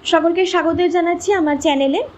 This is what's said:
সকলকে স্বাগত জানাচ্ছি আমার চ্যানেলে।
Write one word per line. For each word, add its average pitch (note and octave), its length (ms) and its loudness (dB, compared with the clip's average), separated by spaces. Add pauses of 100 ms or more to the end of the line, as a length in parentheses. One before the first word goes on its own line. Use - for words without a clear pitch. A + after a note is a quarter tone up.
সকলকে E4+ 420 2
স্বাগত E4+ 360 -2
জানাচ্ছি F4 520 0
আমার D4+ 240 0
চ্যানেলে। C#4+ 460 0 (140)